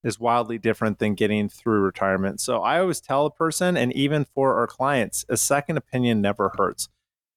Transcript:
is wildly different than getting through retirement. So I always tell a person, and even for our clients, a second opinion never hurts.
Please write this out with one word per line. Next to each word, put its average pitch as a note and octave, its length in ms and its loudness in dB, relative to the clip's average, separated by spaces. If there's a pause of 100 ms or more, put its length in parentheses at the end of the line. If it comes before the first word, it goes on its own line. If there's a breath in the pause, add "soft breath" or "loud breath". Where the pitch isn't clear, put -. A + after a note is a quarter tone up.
is A2 160 -4
wildly A#2 380 0
different A2 420 0
than G#2 160 0
getting G#2 320 0
through G#2+ 320 0
retirement. G2 600 0
So A#2+ 200 -2
I C#3+ 200 0
always F#3 180 -2
tell C#3+ 260 0
a D3+ 60 -2
person, E3+ 460 0
and B2 160 0
even C#3+ 320 0
for C3+ 340 0
our A#2 80 0
clients, C3 640 -2
a A#2+ 80 0
second C#3+ 400 0
opinion A#2+ 420 0
never G2+ 380 0
hurts. - 320 -2 (480)